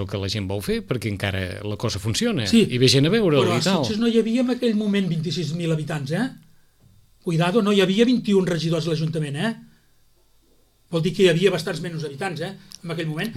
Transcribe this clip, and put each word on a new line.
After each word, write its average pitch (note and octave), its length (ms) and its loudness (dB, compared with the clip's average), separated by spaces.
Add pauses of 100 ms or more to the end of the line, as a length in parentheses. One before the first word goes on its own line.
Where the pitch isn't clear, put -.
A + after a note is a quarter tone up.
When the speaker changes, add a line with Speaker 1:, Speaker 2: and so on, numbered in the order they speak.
Speaker 1:
el F#2+ 80 -8
que G#2 80 -4
la G2 80 -4
gent G2 220 -4
vol G2+ 120 -2
fer, A3 220 -4
perquè A#2 240 -4
encara F#2+ 380 -2 (180)
la G#2 140 -6
cosa G#2 260 -4
funciona, C#3+ 420 -2
Speaker 2:
Sí, A3 240 4
Speaker 1:
i B2+ 80 -2
ve B2+ 140 6
gent C3+ 160 4
a - 60 2
veure'l F#3 320 4
Speaker 2:
però A#2 100 2
Speaker 1:
i A#2 60 0
Speaker 2:
a - 20 -2
Speaker 1:
tal. F3+ 220 2
Speaker 2:
Sitges G#3+ 180 -2
no A#3 80 2
hi A3+ 80 4
havia A3+ 240 2
en B3 80 0
aquell A#3+ 240 0
moment G3+ 320 0
vint-i-sis D#3+ 480 -2
mil E3+ 160 -2
habitants, D3+ 400 -4
eh? G#3 160 0 (960)
Cuidado, F3 380 2
no G3+ 100 2
hi G3+ 100 4
havia F#3+ 240 4
vint-i-un G3+ 400 2
regidors E3 400 -2
a E3 60 -2
l'Ajuntament, D#3 460 -4
eh? A3 160 -2 (1400)
Vol E3 80 0
dir F3+ 160 -2
que G#3 80 4
hi F3+ 60 8
havia F3+ 200 4
bastants F3 300 -4
menys E3+ 240 -8
habitants, D#3 400 -8
eh, G3 60 -8 (320)
en E3 100 -6
aquell E3 160 -6
moment. D#3 280 -4